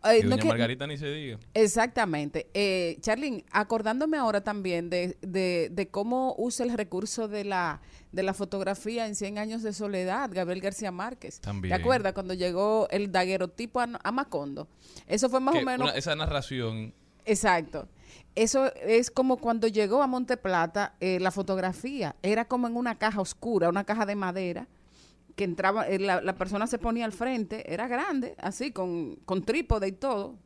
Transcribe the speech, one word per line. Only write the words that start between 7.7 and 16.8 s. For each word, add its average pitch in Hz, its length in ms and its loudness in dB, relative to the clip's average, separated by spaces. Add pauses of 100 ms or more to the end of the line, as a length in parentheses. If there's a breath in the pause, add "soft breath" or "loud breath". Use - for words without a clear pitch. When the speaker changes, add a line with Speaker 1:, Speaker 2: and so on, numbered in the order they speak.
Speaker 1:
de 190 100 0
la 190 100 0
fotografía 196 760 -4
en 208 80 -6
Cien 202 240 -4
años 220 240 -4
de 214 100 -4
soledad, 202 580 -2
Gabriel 180 300 -2
García 196 300 -4
Márquez. 208 500 -10
Speaker 2:
También. - 340 -2
Speaker 1:
¿Te 180 60 0
acuerdas 220 320 2
cuando 185 200 -6
llegó 185 580 2
el 196 200 0
daguerrotipo 185 680 0
a, 240 80 0 (140)
a 202 80 -2
Macondo? 151 560 -4 (400 loud breath)
Eso 214 220 2
fue 262 120 2
más 285 140 4
Speaker 2:
Que 311 80 4
Speaker 1:
o - 20 0
menos 254 240 2
Speaker 2:
una, - 80 0
esa 151 180 0
narración. 127 800 -2 (320)